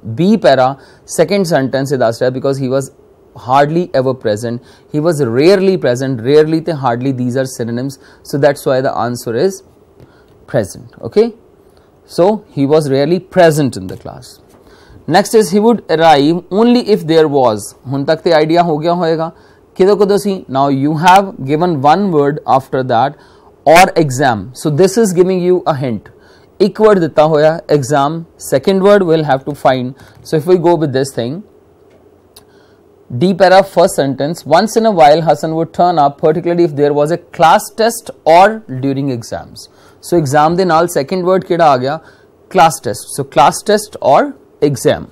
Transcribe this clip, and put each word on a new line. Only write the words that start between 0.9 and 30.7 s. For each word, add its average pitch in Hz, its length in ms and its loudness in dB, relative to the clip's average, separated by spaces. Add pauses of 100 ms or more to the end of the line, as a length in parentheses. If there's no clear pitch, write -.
second 180 280 0
sentence 135 460 -2
ਇਹ 135 60 -2
ਦੱਸ 117 240 -2
ਰਿਹਾ, 127 80 0
because 127 260 -4
he 135 140 -4
was 131 200 -4 (460)
hardly 147 560 0
ever 131 220 -2
present, 117 480 -6 (280)
he 151 80 -4
was 151 240 -2
rarely 180 540 2
present, 131 460 -2
rarely 156 380 2
ਤੇ 165 120 -6
hardly, 131 400 -4
these 123 240 -4
are 135 80 -2
synonyms, 127 540 -8 (240)
so - 160 -8
that's 139 260 0
why 131 160 0
the 131 260 -4
answer 120 300 -8
is 190 260 -4 (840)
present। - 560 -6
Okay, 220 320 -2 (720)
so 202 420 0
he 139 160 -4
was 147 260 0
rarely 143 280 0
present 156 580 0
in 95 120 -12
the - 80 -14
class। - 420 -20 (680)
Next 180 280 0
is 214 160 2
he 208 100 0
would 226 300 0
arrive 160 600 2
only 240 300 2 (140)
if 170 120 -6
there 156 220 2
was। 120 460 -2 (160)
ਹੁਣ 139 140 -4
ਤੱਕ 160 180 -2
ਤੇ 175 100 0
ਆਈਡੀਆ 160 300 2
ਹੋ 170 160 0
ਗਿਆ 170 160 -2
ਹੋਏਗਾ 165 360 -4 (460)
ਕਿਦੋਂ 190 200 2
ਕਦੋਂ 196 220 2
ਸੀ। 196 160 -4 (220)
Now 139 120 0
you 143 260 -2 (100)
have 190 260 4 (200)
given 156 320 -2
one 180 300 2
word 143 340 0
after 131 440 -2
that, 127 240 0 (500)
or 170 200 6 (180)
exam, 127 520 -2
so - 160 -6
this 180 320 0
is 196 100 0
giving 180 280 0
you 180 260 0
a 156 80 -2
hint। 127 360 -8 (500)
ਇੱਕ 208 200 0
word 214 200 4
ਦਿੱਤਾ 156 260 2
ਹੋਇਆ 156 320 2 (180)
exam, 147 500 -2 (220)
second 185 380 0
word 202 240 4
we'll 160 140 2
have 135 200 -2
to 147 180 -8
find। 131 320 0 (280)
So - 140 -4
if 147 100 -2
we 185 100 4 (100)
go 175 80 4